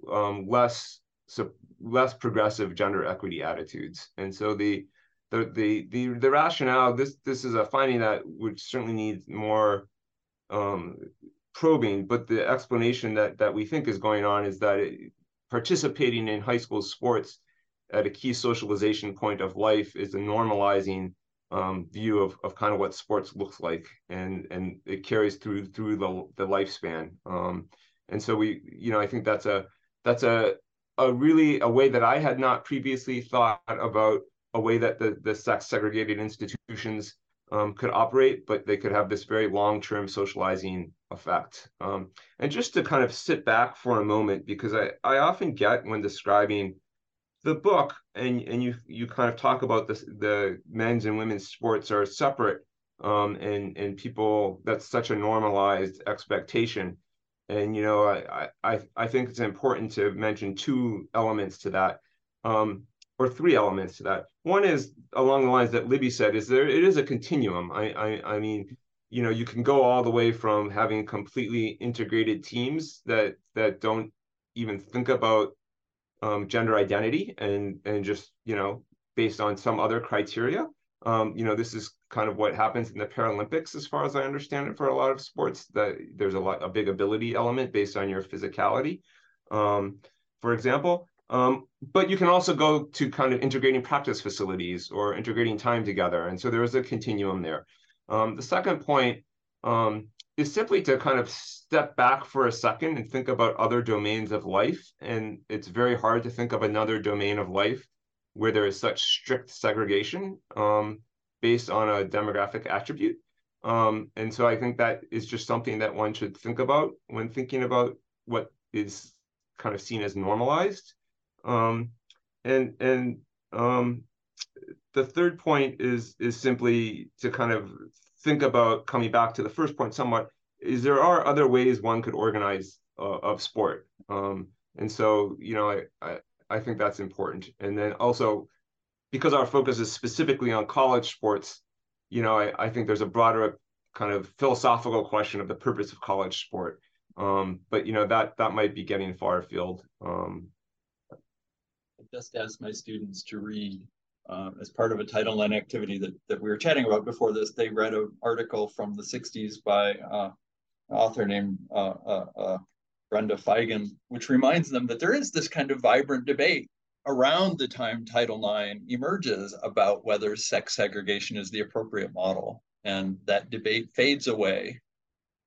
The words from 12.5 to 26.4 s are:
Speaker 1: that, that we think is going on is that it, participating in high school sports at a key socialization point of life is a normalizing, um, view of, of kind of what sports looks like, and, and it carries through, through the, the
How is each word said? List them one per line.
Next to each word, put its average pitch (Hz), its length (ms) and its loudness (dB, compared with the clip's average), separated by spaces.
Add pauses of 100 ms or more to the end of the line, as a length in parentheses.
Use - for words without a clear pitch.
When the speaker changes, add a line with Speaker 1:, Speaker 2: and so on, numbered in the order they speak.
Speaker 1:
that, 107 240 0
that 104 160 2
we 107 120 -2
think 139 220 -4
is 101 100 -2
going 104 280 0
on 101 200 2
is 95 140 -4
that 101 200 2
it, - 340 -6 (360)
participating 123 800 0
in 107 140 -2
high 120 160 0
school 110 240 -4
sports - 580 -2 (540)
at 104 120 2
a 101 40 0
key 123 240 -4
socialization 107 800 0
point 101 260 -4
of 95 160 -4
life 104 400 2
is 98 180 -6
a 98 40 -4
normalizing, 101 960 0 (380)
um, 92 400 -4
view 107 280 0
of, 95 240 2
of 95 120 -8
kind 104 180 0
of 95 60 -2
what 92 140 0
sports - 420 -4
looks 98 260 -8
like, 82 260 -4 (220)
and, 92 420 -8
and 90 340 -8
it 95 200 -8
carries 107 320 0
through, 101 300 -6
through 107 280 -4
the, 92 400 -4
the 98 100 -2